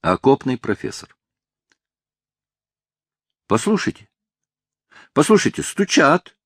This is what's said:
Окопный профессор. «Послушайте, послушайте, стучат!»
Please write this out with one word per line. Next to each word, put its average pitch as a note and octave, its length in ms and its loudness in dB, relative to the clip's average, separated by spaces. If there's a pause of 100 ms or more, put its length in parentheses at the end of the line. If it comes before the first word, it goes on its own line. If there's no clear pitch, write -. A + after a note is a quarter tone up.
Окопный C3 480 0
профессор. - 600 -10 (2250)
«Послушайте, - 640 -2 (1000)
послушайте, - 520 2
стучат!» - 840 0